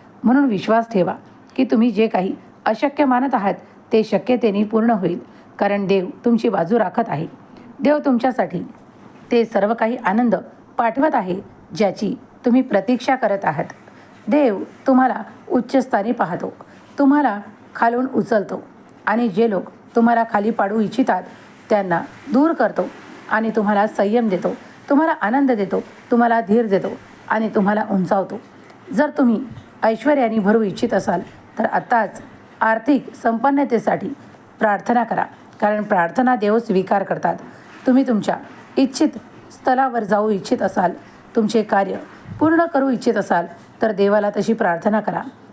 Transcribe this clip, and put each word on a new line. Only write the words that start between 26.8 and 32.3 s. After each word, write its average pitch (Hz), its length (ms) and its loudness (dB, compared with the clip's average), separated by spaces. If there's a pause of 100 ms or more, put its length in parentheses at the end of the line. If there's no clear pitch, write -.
आणि 220 260 0
तुम्हाला 208 360 2
उंचावतो. 196 500 -2 (520)
जर 285 260 0
तुम्ही 240 260 2 (380)
ऐश्वर्याने 226 560 2
भरू 214 240 2
इच्छित 220 320 -2
असाल, 190 260 -2 (380)
तर 226 60 -2
आत्ताच 214 580 -2 (380)